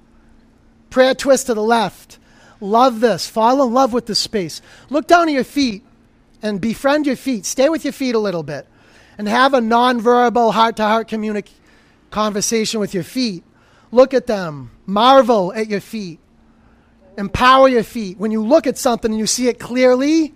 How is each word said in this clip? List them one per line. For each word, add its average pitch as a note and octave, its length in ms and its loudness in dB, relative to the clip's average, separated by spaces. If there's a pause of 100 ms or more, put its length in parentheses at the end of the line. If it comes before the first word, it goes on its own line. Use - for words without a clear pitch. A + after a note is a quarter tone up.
(880)
prayer C4 260 2
twist C4 320 0
to B3 80 -2
the G#3+ 80 -4
left. A3 560 -2 (420)
Love A3 400 2
this. G#3+ 280 0
Fall A#3+ 360 2
in A#3 80 -2
love B3+ 200 2
with A#3+ 140 -4
this G3 140 -4
space. F#3 420 -6 (260)
Look C#4+ 200 -2
down E4+ 200 4
at D4+ 60 -2
your C4 80 0
feet B3 420 -4 (580)
and G#3 180 -6
befriend C#4 460 0
your C4 100 -2
feet. A#3+ 280 -6
Stay C4+ 240 0
with D#4+ 160 -4
your C#4+ 80 -6
feet B3+ 220 -4
a A3+ 60 0
little F3+ 240 -4
bit C#3+ 240 -12 (500)
and G#3 100 -8
have B3+ 240 2
a C#4 60 4
nonverbal A#3+ 920 2
heart-to-heart A3 560 0
communic-, G#3+ 420 -6 (600)
conversation G#3+ 680 -4
with G3+ 160 -6
your F3+ 80 -4
feet. A#3 400 -6 (480)
Look C4 240 4
at B3 140 -2
them. D#3+ 420 -6 (160)
Marvel A3 680 4
at A3 140 -6
your G3+ 120 -4
feet. F#3+ 400 -12 (1000)
Empower B3+ 500 4
your B3 140 2
feet. G3+ 340 -10
When G#3+ 140 -6
you A3 140 -2
look C#4+ 240 2
at B3 100 -4
something A#3 320 -2
and G#3+ 80 -4
you G#3+ 80 -4
see B3 220 -2
it A#3 100 -2
clearly, B3+ 760 0